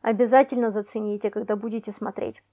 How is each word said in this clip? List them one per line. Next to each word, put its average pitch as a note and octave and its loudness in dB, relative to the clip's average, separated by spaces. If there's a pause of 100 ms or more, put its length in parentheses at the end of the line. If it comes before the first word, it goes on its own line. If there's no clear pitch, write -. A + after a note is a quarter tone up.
Обязательно A#3+ 4
зацените, G#3 -4
когда G#3+ -2
будете G#3+ -8
смотреть. G3+ -8 (100)